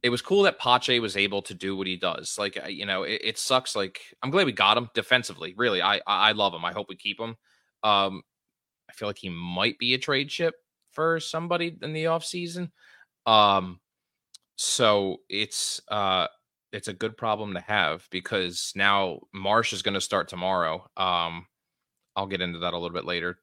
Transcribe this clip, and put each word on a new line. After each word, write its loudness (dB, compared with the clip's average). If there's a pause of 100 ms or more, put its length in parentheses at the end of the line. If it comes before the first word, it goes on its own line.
it 2
was -2
cool 2
that 4
Pache 4
was -4
able 2
to -14
do -4
what -4
he -4
does. -4
Like, -4
uh, -10
you -8
know, -2
it, -4
it -4
sucks. 0
Like, -4 (200)
I'm -4
glad 2
we 0
got 6
him -2
defensively. -2
Really, 2
I, 4
I, -2 (280)
I 6
love 2
him. -8
I -2
hope -8
we -12
keep -10
him. -8 (460)
Um, 4 (680)
I -20
feel -8
like -8
he -10
might -2
be 0
a -2
trade -2
chip -2 (380)
for -2
somebody -4
in -6
the -4
offseason. -4 (560)
Um, 6 (760)
so 2
it's, -4
uh, 2 (460)
it's -10
a -8
good -6
problem -2
to -6
have, 0
because -4
now 2 (120)
Marsh 2
is -6
gonna 0
start -2
tomorrow. -2 (120)
Um, -2 (680)
I'll -4
get -4
into -6
that -2
a -4
little -6
bit -6
later -4